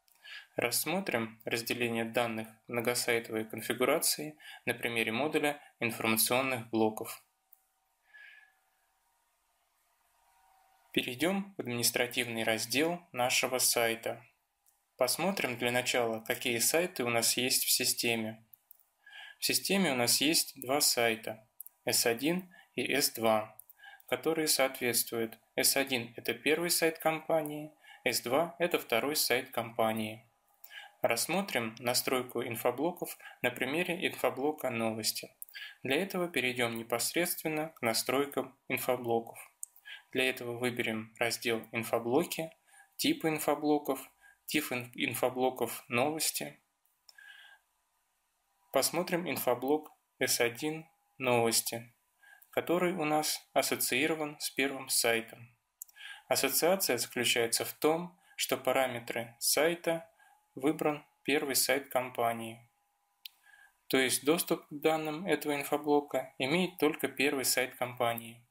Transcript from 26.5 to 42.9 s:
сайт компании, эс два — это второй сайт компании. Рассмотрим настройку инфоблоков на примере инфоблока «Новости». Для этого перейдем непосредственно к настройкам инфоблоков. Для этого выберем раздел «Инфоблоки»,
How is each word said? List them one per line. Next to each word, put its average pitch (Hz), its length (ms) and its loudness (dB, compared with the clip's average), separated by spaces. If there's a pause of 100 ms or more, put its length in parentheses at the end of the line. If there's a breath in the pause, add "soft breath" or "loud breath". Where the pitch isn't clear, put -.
сайт 165 300 2
компании, 151 720 -2 (320 loud breath)
эс 120 160 0
два — 156 380 0
это 170 200 2
второй 127 380 0
сайт 127 340 0
компании. 110 800 -2 (720 loud breath)
Рассмотрим 120 800 0
настройку 123 680 -2
инфоблоков 131 720 -2 (240 loud breath)
на 123 100 2
примере 147 560 -2
инфоблока 131 600 -2
«Новости». 113 680 -2 (480 loud breath)
Для 131 140 0
этого 180 320 -2
перейдем 123 480 0
непосредственно 156 920 -2
к - 100 -20
настройкам 135 720 0 (140)
инфоблоков. 120 720 -2 (760 loud breath)
Для 131 160 2
этого 120 300 -4
выберем 117 600 -2
раздел 113 540 -2
«Инфоблоки», 120 800 0 (440 soft breath)